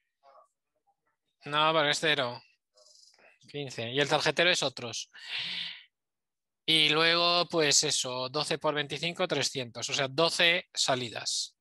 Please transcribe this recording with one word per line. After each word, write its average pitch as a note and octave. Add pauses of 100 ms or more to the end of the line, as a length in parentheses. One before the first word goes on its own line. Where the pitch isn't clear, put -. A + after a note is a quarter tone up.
(1500)
No, D3+
porque D3
es C#3+
cero. C#3 (1080)
Quince. C3
Y C3+
el C#3+
tarjetero D#3
es E3+
otros. A#2+ (1500)
Y D#3
luego, E3+
pues D3+
eso, B2+
doce D3
por D3+
veinticinco, D3+
trescientos. B2+
O C#3
sea, C#3
doce E3
salidas. -